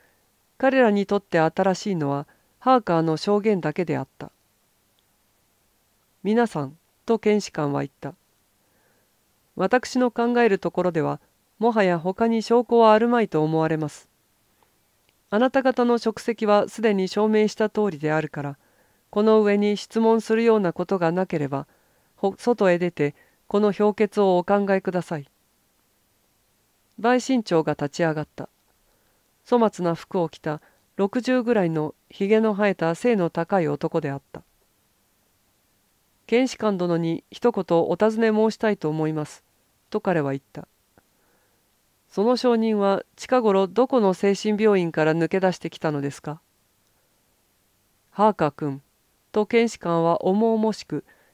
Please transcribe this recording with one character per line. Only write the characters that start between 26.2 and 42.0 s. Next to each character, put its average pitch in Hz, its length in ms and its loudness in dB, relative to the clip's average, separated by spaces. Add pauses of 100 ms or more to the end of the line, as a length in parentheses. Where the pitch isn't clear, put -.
陪 240 200 2
審 254 220 0
長 165 220 0
が 151 100 -2
立 147 160 -6
ち - 140 -4
上 160 100 0
が 151 80 -6
っ 147 140 -10
た。 127 120 -14 (960)
粗 233 260 2
末 180 140 -8
な 170 120 0
服 - 240 -8
を 160 100 -2
着 - 100 -20
た 156 220 -8 (340)
六 202 260 -2
十 254 220 0
ぐ 233 100 0
ら 202 120 2
い 165 40 0
の 156 240 -4 (160)
ひ - 180 -4
げ 220 120 4
の 220 140 2
生 202 160 0
え 190 60 0
た 165 200 -2
背 240 200 0
の 175 140 0
高 170 300 -2
い 160 80 0
男 156 320 -2
で 147 120 -6
あ 139 60 -8
っ - 40 -12 (100)
た。 - 120 -16 (1800)
「検 247 220 0
視 - 80 -12
官 208 200 -2
殿 175 200 0
に 165 340 -2
一 - 200 -2
言 175 280 0
お 175 160 0
尋 220 240 0
ね 226 100 2
申 220 220 2
し - 60 -12
た 220 140 -2
い 202 60 -2
と 156 100 -6
思 156 200 -2
い 156 60 -4
ま 151 120 -6
す」 - 180 -20 (460)
と 214 100 -6
彼 170 220 0
は 139 100 -2
言 139 80 -6
っ - 40 -18 (100)
た。 - 140 -18 (1400)